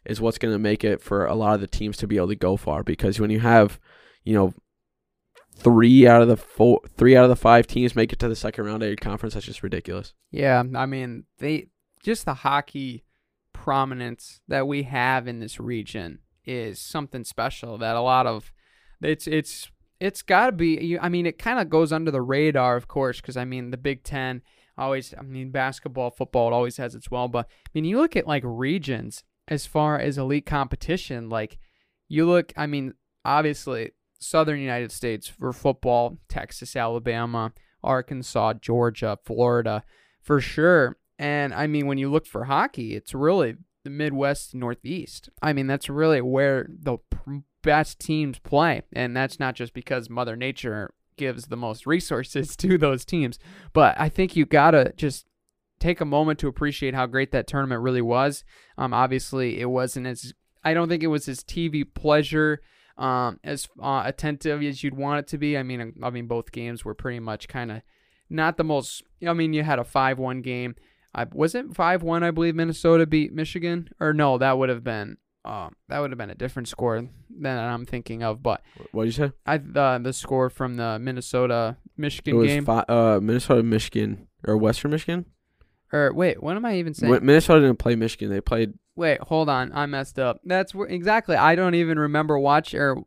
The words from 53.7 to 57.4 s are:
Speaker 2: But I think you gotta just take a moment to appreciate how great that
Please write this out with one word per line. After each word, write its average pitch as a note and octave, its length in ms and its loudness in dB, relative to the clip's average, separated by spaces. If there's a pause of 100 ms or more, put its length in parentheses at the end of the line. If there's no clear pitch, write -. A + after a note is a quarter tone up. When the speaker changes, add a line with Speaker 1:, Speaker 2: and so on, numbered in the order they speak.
Speaker 2:
But C#3+ 280 6
I D#3 80 2
think F#3 280 0
you D3+ 100 4
gotta D3+ 500 6
just C#3+ 300 -6 (520)
take E3+ 220 0
a D#3+ 60 0
moment D3+ 340 2
to D3 80 0
appreciate C#3 460 -4
how B2+ 120 0
great C3 260 -2
that C3 140 0